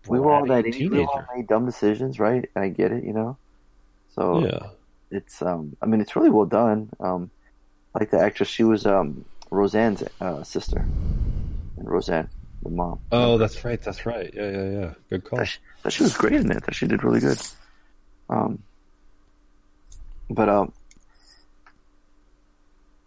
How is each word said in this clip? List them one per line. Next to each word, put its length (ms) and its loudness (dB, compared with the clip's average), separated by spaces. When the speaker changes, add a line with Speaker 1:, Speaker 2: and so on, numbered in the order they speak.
Speaker 1:
we 140 2
were 140 6
all 100 6
Speaker 2:
bratty 40 0
Speaker 1:
that 200 4
age, 80 -2
we 80 2
all 80 2
Speaker 2:
teenager. 260 -4
Speaker 1:
made 140 -6
dumb 180 2
decisions, 540 0
right? 380 2
I 100 0
get 240 0
it, 140 -4
you 80 -4
know. 240 -2
So 300 2
Speaker 2:
Yeah. 260 -6
Speaker 1:
it's, 240 -12
um, 400 -4
I 40 -4
mean, 160 2
it's 160 -6
really 120 6
well 160 6
done. 440 2
Um, 320 -4
like 140 0
the 80 6
actress, 300 2
she 160 2
was, 200 4
um, 380 2
Roseanne's, 540 2
uh, 240 -4
sister, 360 -4
and 120 -10
Roseanne, 380 0
the 60 -8
mom. 300 -4
Speaker 2:
Oh, 240 4
that's 260 -2
right, 180 -4
that's 240 -8
right. 300 -6
Yeah, 160 -6
yeah, 200 -4
yeah. 220 -6
Good 140 -4
call. 160 -6
Speaker 1:
That 60 -2
she, 140 -8
that 100 -2
she 100 2
was 140 4
great 160 2
in 180 2
it. 140 -4
That 100 -6
she 100 -4
did 200 0
really 160 4
good. 180 2
Um, 300 -2
but, 200 2
um, 240 2